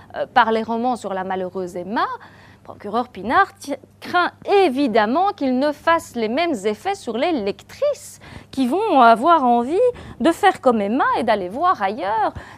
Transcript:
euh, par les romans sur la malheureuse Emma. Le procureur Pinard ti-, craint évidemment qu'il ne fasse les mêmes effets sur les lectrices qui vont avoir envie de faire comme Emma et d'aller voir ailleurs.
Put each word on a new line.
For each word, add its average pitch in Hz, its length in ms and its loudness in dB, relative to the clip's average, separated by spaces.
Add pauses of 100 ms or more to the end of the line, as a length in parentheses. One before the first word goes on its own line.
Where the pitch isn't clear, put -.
(160)
euh, 147 100 -4
par 226 260 4
les 220 120 0
romans 233 320 -4
sur 196 180 -8
la 185 100 -4
malheureuse 185 520 -6
Emma. 202 320 -4 (540)
Le - 140 -18
procureur 220 340 -4
Pinard 349 460 0
ti-, - 180 -10 (260)
craint 349 300 -2 (160)
évidemment 294 840 2
qu'il 269 280 -2
ne 294 140 0
fasse 320 440 -2
les 226 120 -2
mêmes 311 260 -2 (120)
effets 220 280 -4
sur 233 240 -8
les 311 140 0
lectrices - 880 -4 (320)
qui 262 160 -2
vont 339 340 2
avoir 247 420 6
envie 240 320 2 (440)
de 262 120 2
faire 359 300 2
comme 240 180 2
Emma 220 260 0 (120)
et 294 60 -2
d'aller 214 260 0
voir 330 320 0
ailleurs. 339 500 -2 (260)